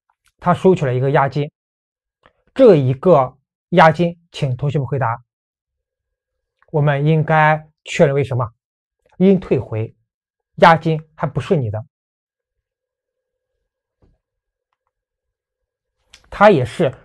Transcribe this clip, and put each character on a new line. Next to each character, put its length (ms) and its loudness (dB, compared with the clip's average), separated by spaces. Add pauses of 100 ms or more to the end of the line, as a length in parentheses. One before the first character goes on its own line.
(400)
他 140 0
收 200 2
取 120 -4
了 100 -2
一 40 -4
个 120 -2
押 180 0
金。 220 -6 (1000)
这 220 6
一 180 0
个 440 0 (320)
押 220 4
金， 260 -4 (140)
请 240 -6
同 160 -6
学 80 -4
们 80 -6
回 100 -6
答， 240 -6 (1500)
我 100 -2
们 240 -2
应 180 0
该 440 0 (160)
确 220 0
认 100 0
为 80 0
什 120 -6
么？ 140 -4 (680)
应 220 2
退 200 -4
回， 360 -10 (600)
押 220 4
金 240 -4 (140)
还 120 -8
不 120 -8
是 160 -4
你 140 -4
的， 160 -10 (4000)
它 200 2
也 160 2
是 400 -4